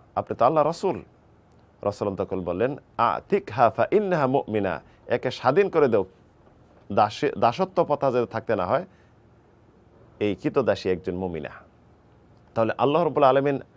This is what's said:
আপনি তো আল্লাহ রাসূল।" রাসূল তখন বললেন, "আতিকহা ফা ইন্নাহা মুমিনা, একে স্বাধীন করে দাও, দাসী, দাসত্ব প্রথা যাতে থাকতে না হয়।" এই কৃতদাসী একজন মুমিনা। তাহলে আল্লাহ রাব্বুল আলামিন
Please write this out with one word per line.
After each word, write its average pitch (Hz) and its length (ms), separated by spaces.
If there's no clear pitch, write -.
আপনি 104 200
তো 113 100
আল্লাহ 151 180
রাসূল।" 160 380
রাসূল 101 340
তখন 92 260
বললেন, 92 340
"আতিকহা 117 720
ফা 113 220
ইন্নাহা 180 360
মুমিনা, 104 540
একে 120 240
স্বাধীন 165 380
করে 151 180
দাও, 107 180
দাসী, 107 460
দাসত্ব 160 460
প্রথা 143 280
যাতে 120 200
থাকতে 113 240
না 92 100
হয়।" 135 200
এই 104 160
কৃতদাসী 104 540
একজন 90 260
মুমিনা। 87 340
তাহলে 110 240
আল্লাহ 147 260
রাব্বুল 147 200
আলামিন 139 360